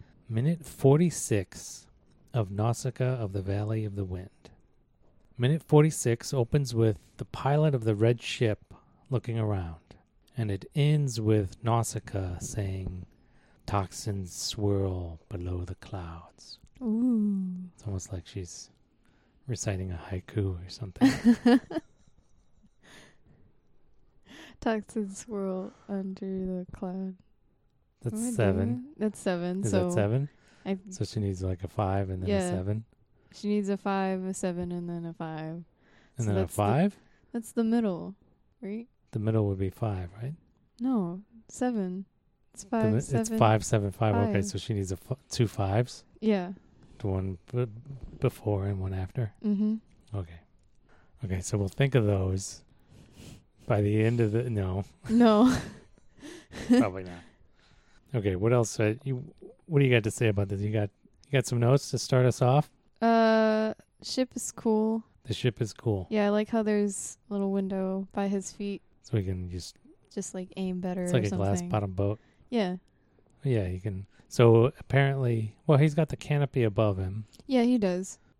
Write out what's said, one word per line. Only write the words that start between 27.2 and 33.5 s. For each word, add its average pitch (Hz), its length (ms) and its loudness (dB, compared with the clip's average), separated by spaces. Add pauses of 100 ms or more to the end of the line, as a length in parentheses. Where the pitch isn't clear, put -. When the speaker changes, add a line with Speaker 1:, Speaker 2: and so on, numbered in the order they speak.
Speaker 1:
That's 123 120 -6
Speaker 2:
Am 214 60 -6
I - 40 -6
doing 240 100 -6
Speaker 1:
seven. 127 500 0 (100)
Speaker 2:
it? - 60 -16
That's 208 200 -4
seven, 180 440 -4
Speaker 1:
Is 214 60 -2
Speaker 2:
so 185 180 2
Speaker 1:
that 175 60 -2
seven? 123 340 0 (360)
Speaker 2:
I 190 140 -4 (120)
Speaker 1:
So 185 140 -8
she - 160 -6
needs, 98 220 -4
like, 92 220 -4
a 87 40 -8
five 98 420 -2
and 92 120 -6
then 92 80 -2
a - 20 0
Speaker 2:
Yeah. 185 180 0
Speaker 1:
seven? 104 340 -4 (480)
Speaker 2:
She - 160 -8
needs 208 200 0